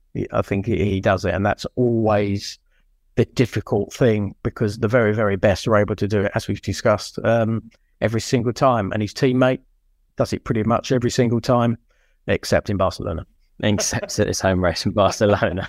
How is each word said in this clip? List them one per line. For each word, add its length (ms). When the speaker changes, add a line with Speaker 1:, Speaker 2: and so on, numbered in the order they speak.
Speaker 1:
he, 180
I 100
think 220
he, 200
he 160
does 240
it. 100
And 100
that's 300
always 840
the 80
difficult 680
thing, 520
because 340
the 80
very, 260
very 220
best 320
are 100
able 200
to 100
do 140
it, 160
as 100
we've 160
discussed, 640
um, 440
every 200
single 320
time. 400
And 100
his 100
teammate 500
does 180
it 120
pretty 180
much 300
every 180
single 300
time, 360
except 420
in 60
Barcelona. 500
Speaker 2:
Except 600
at 80
his 120
home 220
race 240
in 60
Barcelona. 760